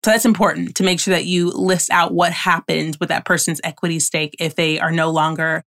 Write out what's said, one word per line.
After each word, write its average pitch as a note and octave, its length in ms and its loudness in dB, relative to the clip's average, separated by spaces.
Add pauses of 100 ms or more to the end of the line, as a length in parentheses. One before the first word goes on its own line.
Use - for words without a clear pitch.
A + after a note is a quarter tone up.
So G#3+ 60 4
that's G#3 140 4
important F#3+ 520 2
to F#3 80 0
make F3+ 160 2
sure F#3+ 120 0
that F3 140 0
you F3 240 2
list F#3 400 0
out F3 240 2
what E3+ 180 2
happens D#3+ 680 -2
with - 120 -4
that - 160 -4
person's E3 360 0
equity E3 360 -4
stake D#3 400 -4
if D#3+ 180 -4
they D#3 240 0
are E3 100 0
no E3 200 2
longer D#3+ 540 0 (140)